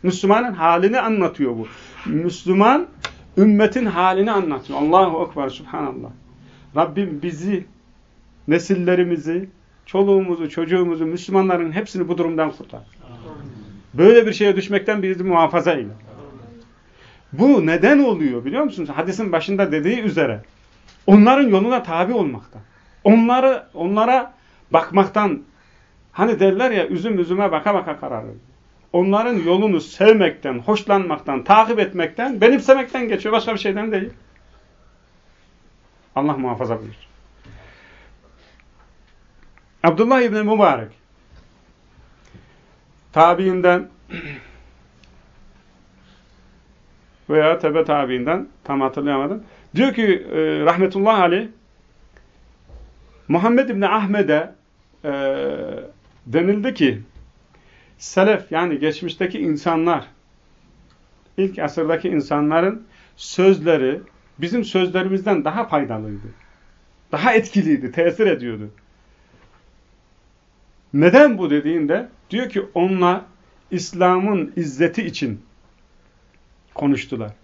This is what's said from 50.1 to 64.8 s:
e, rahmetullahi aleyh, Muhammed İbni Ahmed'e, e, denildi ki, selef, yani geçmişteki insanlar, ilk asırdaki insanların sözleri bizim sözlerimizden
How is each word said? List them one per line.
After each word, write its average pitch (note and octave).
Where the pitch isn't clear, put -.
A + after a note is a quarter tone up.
e, D#3
rahmetullahi F#3+
aleyh, F#3
Muhammed A3+
İbni G3
Ahmed'e, G3
e, C#3+
denildi G3
ki, -
selef, -
yani D#3+
geçmişteki E3+
insanlar, D#3+
ilk F#3+
asırdaki E3
insanların D#3
sözleri E3
bizim F#3+
sözlerimizden F#3